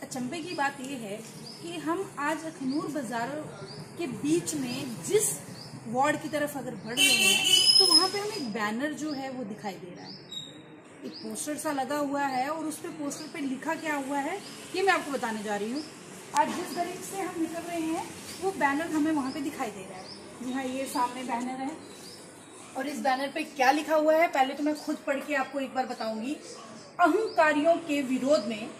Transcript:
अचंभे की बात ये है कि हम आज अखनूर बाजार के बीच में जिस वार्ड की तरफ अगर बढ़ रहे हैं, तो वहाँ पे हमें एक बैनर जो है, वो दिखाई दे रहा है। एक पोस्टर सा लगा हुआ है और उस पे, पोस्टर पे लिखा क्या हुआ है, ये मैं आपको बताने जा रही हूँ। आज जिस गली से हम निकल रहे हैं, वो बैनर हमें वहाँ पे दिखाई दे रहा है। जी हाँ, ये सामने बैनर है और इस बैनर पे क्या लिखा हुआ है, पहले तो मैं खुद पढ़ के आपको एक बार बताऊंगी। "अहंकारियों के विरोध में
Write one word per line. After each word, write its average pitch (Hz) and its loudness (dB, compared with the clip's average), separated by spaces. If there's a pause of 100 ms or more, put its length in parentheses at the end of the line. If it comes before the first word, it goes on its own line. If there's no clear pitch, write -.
अचंभे 262 -6
की 339 -6
बात 277 0
ये 254 -8
है 226 -8 (420)
कि 339 -6
हम 330 -4
आज 302 -2
अखनूर 302 -2
बाजार 269 -4 (400)
के 349 -2
बीच 285 2
में 254 -4
जिस 427 4 (480)
वार्ड 285 2
की 311 -6
तरफ 285 -2
अगर 247 -6
बढ़ 220 -8
रहे 277 4
हैं, - 6
तो - 10
वहाँ - 8
पे 392 0
हमें 415 -2
एक 311 -4
बैनर 226 0
जो 294 -4
है, 269 -6
वो 254 -6
दिखाई 208 -8
दे 175 -12
रहा - -14
है। - -14 (880)
एक - -10
पोस्टर 220 -6
सा 311 -2
लगा 269 0
हुआ 285 0
है 262 0
और 311 -2
उस 311 -4
पे, 349 -8
पोस्टर 294 -6
पे 330 -10
लिखा 269 -2
क्या 311 -2
हुआ 277 -2
है, 320 -2 (360)
ये 370 2
मैं 392 6
आपको 302 2
बताने 226 -2
जा 208 -2
रही 208 -2
हूँ। 302 -4 (520)
आज 302 6
जिस 226 -2
गली 349 -4
से 381 -6
हम 349 -4
निकल 320 0
रहे 339 -4
हैं, 320 -2 (320)
वो 381 2
बैनर 302 2
हमें 311 2
वहाँ 269 0
पे 302 -4
दिखाई 269 -4
दे 196 -12
रहा 185 -12
है। - -14 (240)
जी 254 -4
हाँ, 269 -2
ये 262 -2
सामने 247 -2
बैनर 247 -2
है 262 -4 (1000)
और 262 -4
इस 294 -6
बैनर 262 2
पे 311 -4
क्या 269 4
लिखा 302 4
हुआ 311 8
है, 339 8
पहले 277 2
तो 302 -6
मैं 302 2
खुद 302 -4
पढ़ 277 -2
के 294 -4
आपको 277 0
एक 262 -4
बार 254 2
बताऊंगी। 226 -4 (640)
"अहंकारियों 330 6
के 285 0
विरोध 254 4
में 226 -4